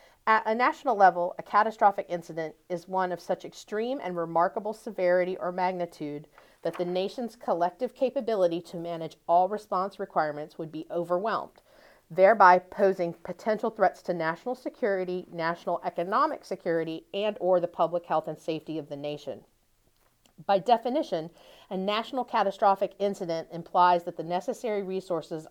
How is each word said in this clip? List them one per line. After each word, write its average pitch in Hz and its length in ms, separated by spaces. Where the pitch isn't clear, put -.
At 220 180
a 220 100
national 254 420
level, 180 420
a - 40
catastrophic 208 680
incident 165 460
is 175 180
one 185 260
of 170 80
such 180 240
extreme 226 580
and 180 120
remarkable 170 600
severity 180 640
or 180 140
magnitude 175 760
that - 140
the 180 80
nation's 196 500
collective 180 600
capability 208 680
to - 160
manage 165 400
all 180 220
response 202 500
requirements 156 600
would 160 120
be 156 200
overwhelmed, 180 720
thereby 185 480
posing 185 640
potential 214 480
threats 196 320
to 185 100
national 170 420
security, 185 800
national 170 520
economic 208 600
security, 165 600
and 208 260
or 180 180
the 170 80
public 170 380
health 160 240
and 156 100
safety 156 380
of 147 140
the 143 60
nation. 143 440
By 202 120
definition, 226 720
a 190 60
national 220 480
catastrophic 196 760
incident 190 520
implies 175 540
that 175 120
the 165 80
necessary 202 580
resources 175 680